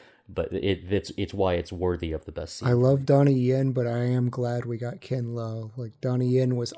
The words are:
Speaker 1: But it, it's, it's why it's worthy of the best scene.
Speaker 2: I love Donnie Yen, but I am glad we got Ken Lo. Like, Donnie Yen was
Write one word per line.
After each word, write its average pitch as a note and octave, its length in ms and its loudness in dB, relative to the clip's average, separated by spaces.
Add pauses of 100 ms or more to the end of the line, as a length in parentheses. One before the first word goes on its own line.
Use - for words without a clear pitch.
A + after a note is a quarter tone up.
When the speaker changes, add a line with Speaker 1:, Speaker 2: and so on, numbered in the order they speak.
(280)
Speaker 1:
But F2+ 240 -4
it, F#2+ 400 0
it's, G2 240 0
it's G2+ 180 -4
why F#2+ 200 2
it's F2 180 -2
worthy F2 400 -2
of D#2 120 -6
the E2 60 -14
best - 280 -10
scene. C3+ 100 -2
Speaker 2:
I B2 60 4
love C3+ 300 4
Donnie C#3+ 280 6
Yen, C3 400 2
but B2 160 0
I A#2+ 160 -2
am B2 260 2
glad A#2+ 340 -4
we A#2+ 140 -6
got A#2+ 220 -8
Ken A#2+ 340 -6
Lo. A2+ 420 -8
Like, A#2 240 -10
Donnie B2+ 280 0
Yen B2+ 260 4
was A#2+ 240 -2